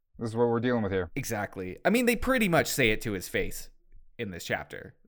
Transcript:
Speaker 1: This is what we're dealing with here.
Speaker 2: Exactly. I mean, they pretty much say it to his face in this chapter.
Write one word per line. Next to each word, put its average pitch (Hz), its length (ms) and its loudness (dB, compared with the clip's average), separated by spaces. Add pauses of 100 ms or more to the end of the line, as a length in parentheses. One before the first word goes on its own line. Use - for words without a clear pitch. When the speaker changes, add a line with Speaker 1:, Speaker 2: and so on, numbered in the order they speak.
(180)
Speaker 1:
This 113 120 -4
is 110 60 -8
what 120 120 4
we're 117 120 2
dealing 120 220 2
with 98 100 -2
here. 90 220 0
Speaker 2:
Exactly. 98 680 -6
I 180 60 4
mean, 240 160 4
they 233 100 6
pretty 240 320 2
much 160 200 4
say 123 200 4
it 107 140 2
to 110 100 -2
his 90 160 -6
face - 400 -4 (500)
in 104 120 -6
this 85 140 -10
chapter. - 500 -8 (140)